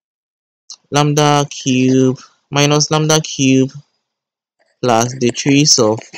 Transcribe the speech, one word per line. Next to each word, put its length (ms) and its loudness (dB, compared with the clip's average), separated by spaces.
Lambda 600 2
cube 680 0
minus 400 0
lambda 300 0
cube 520 0
plus 380 0
the 120 -2
trace 480 0
of 200 0